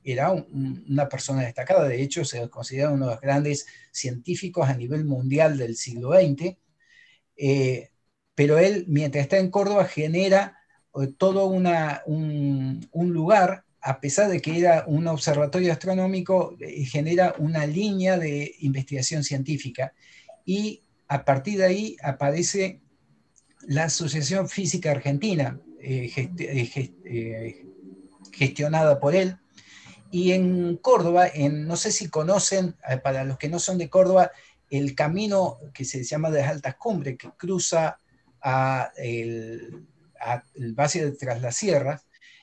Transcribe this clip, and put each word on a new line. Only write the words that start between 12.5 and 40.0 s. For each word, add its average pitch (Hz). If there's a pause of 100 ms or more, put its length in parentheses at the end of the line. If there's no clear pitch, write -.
un 175
lugar, 180 (200)
a 135
pesar 196
de 170
que 160
era 170
un 160
observatorio 156
astronómico, 185
eh, 147
genera 165
una 156
línea 185
de 147
investigación 135
científica, 135 (520)
y 208 (260)
a 143
partir 143
de 190
ahí 196
aparece 170 (840)
la 147
Asociación 156
Física 175
Argentina, 143 (200)
eh, 131
gest-, 170
eh, 135
gest-, -
eh, 113 (640)
gestionada 147
por 143
él, 185 (760)
y 180
en 180
Córdoba, 175
en, 147
no 165
sé 214
si 190
conocen, 180 (140)
eh, 131
para 135
los 135
que 147
no 170
son 185
de 175
Córdoba, 185 (380)
el 139
camino 185 (160)
que 131
se 127
llama 151
de 151
las 139
Altas 139
Cumbres, 143
que -
cruza 170 (420)
a 131
el, 117 (340)